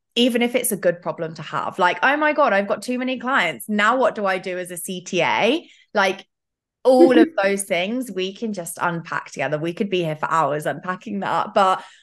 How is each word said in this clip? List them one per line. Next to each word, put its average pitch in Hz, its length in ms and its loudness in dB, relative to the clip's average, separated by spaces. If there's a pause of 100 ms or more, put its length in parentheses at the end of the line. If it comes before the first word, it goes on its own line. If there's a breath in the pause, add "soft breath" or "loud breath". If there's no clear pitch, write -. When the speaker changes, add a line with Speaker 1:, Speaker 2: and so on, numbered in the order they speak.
(160)
Speaker 1:
even 240 260 2
if 240 120 -2
it's - 180 0
a 185 40 -2
good 175 260 0
problem 165 320 -8
to 156 80 -14
have, - 360 -6
like, 180 240 2
"Oh 269 140 2
my 302 160 0
God, 269 220 2
I've 202 120 2
got 208 140 -4
too 247 180 -6
many 254 200 -6
clients. 202 500 -2
Now 214 300 2
what 240 160 2
do 208 100 -4
I 190 140 0
do 180 200 -6
as 180 120 -10
a 175 80 -12
C 180 260 -10
T 180 160 -2
A?" 156 480 0 (240 loud breath)
Like, 196 340 0 (580)
all 254 340 8
of 226 100 8
Speaker 2:
<laughs> - 140 -2
Speaker 1:
those 196 220 0
things 208 460 -4
we 185 220 -4
can 208 220 -6
just 170 260 -10
unpack 170 500 -4
together. 143 280 -4
We 170 160 -4
could 202 160 -4
be 180 120 0
here 156 140 -4
for - 140 -4
hours 156 340 0
unpacking 185 560 -6
that. 170 320 -2
But 190 320 2 (180 loud breath)